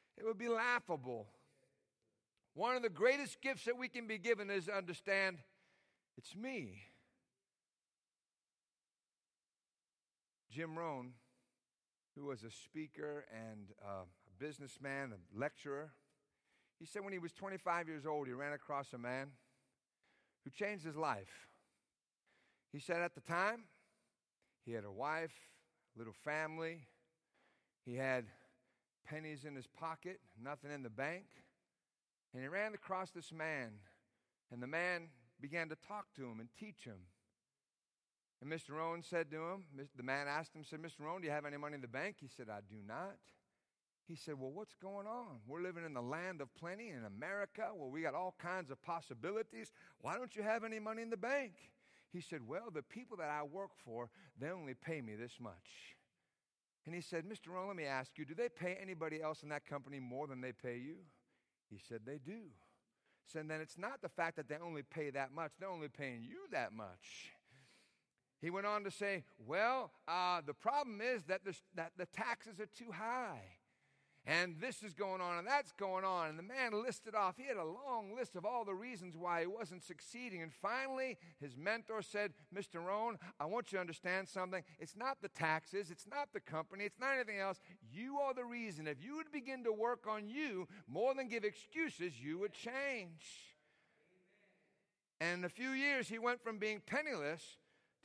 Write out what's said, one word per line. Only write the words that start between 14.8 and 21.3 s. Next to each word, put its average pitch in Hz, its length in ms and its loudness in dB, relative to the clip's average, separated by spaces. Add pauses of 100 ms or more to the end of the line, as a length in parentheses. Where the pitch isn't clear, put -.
a 92 240 -12
lecturer, 143 560 -2 (840)
he 160 80 -14
said 202 180 -4
when 196 100 -2
he 185 60 0
was 170 140 -4
twenty-five 180 540 2
years 151 180 -4
old, 151 220 2
he 127 60 0
ran 143 200 0
across 139 400 -2
a 127 40 -4
man 127 340 0 (1120)
who - 80 -10
changed 202 340 -2
his 156 100 -4
life. 131 540 0 (1200)